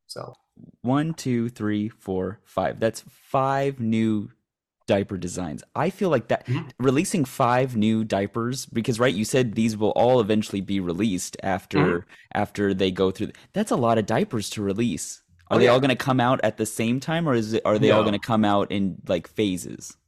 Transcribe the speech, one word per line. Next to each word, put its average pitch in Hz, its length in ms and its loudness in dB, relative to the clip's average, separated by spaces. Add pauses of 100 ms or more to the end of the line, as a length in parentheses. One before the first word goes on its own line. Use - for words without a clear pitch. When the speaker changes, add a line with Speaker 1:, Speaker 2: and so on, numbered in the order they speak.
Speaker 1:
So - 260 -14 (480)
Speaker 2:
one, 147 320 0
two, 120 360 -2
three, 107 400 -2
four, 92 540 -6
five. 85 360 -4
That's 110 280 -2
five 135 720 -2
new 110 520 0 (560)
diaper 101 300 2
designs. 87 460 -8 (120)
I 151 160 -2
feel 190 180 -2
like 131 200 0
that - 180 -2
Speaker 1:
Mm-hmm. 139 220 -4 (100)
Speaker 2:
releasing 135 460 0
five 123 500 0
new 110 280 2
diapers, 113 600 -2
because, 113 340 -2
right, 123 140 2
you 107 120 -2
said 127 280 2
these 113 240 0
will 104 140 2
all 123 300 4
eventually 104 400 0
be 98 180 -4
released 90 640 -2
after, 95 340 -4
Speaker 1:
Mm-hmm. 87 320 0 (240)
Speaker 2:
after 101 400 0
they 95 160 0
go 95 220 2
through. 92 220 -8 (200)
That's 214 180 -4
a 240 40 2
lot 117 240 2
of 104 80 -2
diapers 120 440 -2
to 107 120 -6
release. 98 580 -4 (300)
Are 110 60 2
Speaker 1:
Oh, - 20 4
Speaker 2:
they 120 60 6
Speaker 1:
yeah. 120 60 8
Speaker 2:
all 127 80 6
gonna 131 160 2
come 131 240 0
out 123 240 2
at 110 140 0
the 110 80 -2
same 117 340 -2
time, 165 300 -2
or 127 60 2
is 110 180 0
it, 110 100 0
are 107 140 2
they 107 140 6
all 107 80 6
Speaker 1:
No. 107 60 2
Speaker 2:
gonna 104 140 0
come 110 240 2
out 101 280 2
in, 98 260 -2 (100)
like, 87 200 -2
phases? - 680 -4 (120)